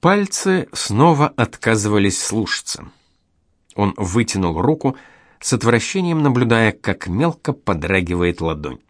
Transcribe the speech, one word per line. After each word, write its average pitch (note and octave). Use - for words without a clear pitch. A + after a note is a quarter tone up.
Пальцы F#3+
снова D3
отказывались G#2
слушаться. -
Он G2+
вытянул F#2
руку, C#3
с -
отвращением C3
наблюдая, A#2
как -
мелко C#3+
подрагивает F2
ладонь. D2+